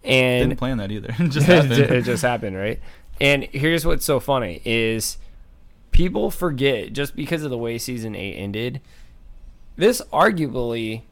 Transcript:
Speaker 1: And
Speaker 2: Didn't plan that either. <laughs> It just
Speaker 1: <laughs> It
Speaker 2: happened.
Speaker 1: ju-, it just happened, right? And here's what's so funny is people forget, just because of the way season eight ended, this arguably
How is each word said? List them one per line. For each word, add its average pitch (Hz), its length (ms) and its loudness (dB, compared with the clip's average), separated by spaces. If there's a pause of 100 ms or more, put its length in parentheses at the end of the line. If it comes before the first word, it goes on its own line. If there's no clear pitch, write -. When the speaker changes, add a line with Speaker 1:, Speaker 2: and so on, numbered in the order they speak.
Speaker 1:
And 123 460 4
Speaker 2:
Didn't 127 100 -4
plan 127 180 -2
that 101 140 -6
either. 104 180 -8
<laughs> 117 100 -6
It 170 100 2
just 147 180 2
Speaker 1:
<laughs> - 20 4
It - 60 8
Speaker 2:
happened. 143 180 4
Speaker 1:
ju-, 139 100 4
it 127 200 2
just 120 200 -2
happened, 113 340 -2
right? 107 220 -4 (420)
And 139 240 4
here's 156 400 0
what's 160 200 2
so 135 140 2
funny 117 460 -2
is 113 520 -2 (760)
people 202 380 4
forget, 135 640 0
just 139 220 -6
because 156 280 -4
of 147 60 -6
the 120 80 -4
way 117 220 -4
season 113 360 -8
eight 92 200 -8
ended, 110 440 -6 (960)
this 233 240 4 (140)
arguably 120 880 0 (100)